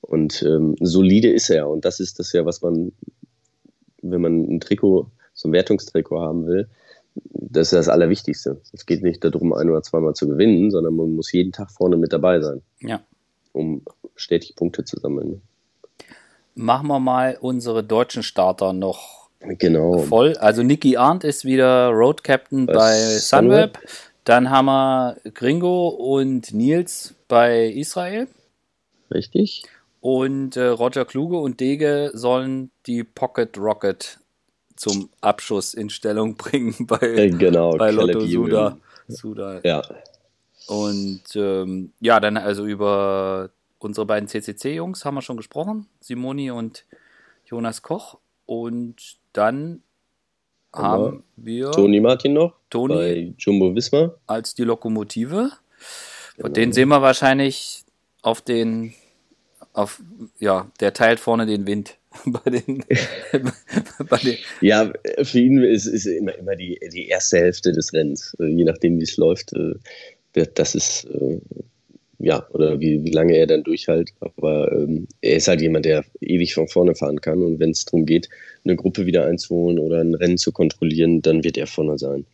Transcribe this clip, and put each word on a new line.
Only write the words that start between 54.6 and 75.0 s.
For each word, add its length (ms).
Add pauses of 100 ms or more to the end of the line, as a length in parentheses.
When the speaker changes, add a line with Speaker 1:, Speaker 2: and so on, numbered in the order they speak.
Speaker 2:
Lokomotive. 840 (840)
Speaker 1:
Genau. 120
Speaker 2:
Den 240
sehen 160
wir 140
wahrscheinlich 840 (380)
auf 180
den, 520 (800)
auf, 280 (380)
ja, 320 (100)
der 120
teilt 280
vorne 260
den 200
Wind 300 (160)
<laughs> 140
bei 240
den, 340 (480)
<laughs> 760
bei 100
den 180 (240)
Speaker 1:
Ja, 320 (300)
für 160
ihn 240
ist, 240
ist 200
immer, 300
immer 200
die, 220 (140)
die 160
erste 300
Hälfte 340
des 200
Rennens, 480
äh, 60
je 180
nachdem, 340
wie 60
es 120
läuft, 360
äh, 220 (600)
der, 120
das 280
ist, 320
äh, 340 (800)
ja, 280
oder 300
wie, 220
wie 80
lange 260
er 100
dann 180
durchhält. 460 (100)
Aber, 520
ähm, 360 (140)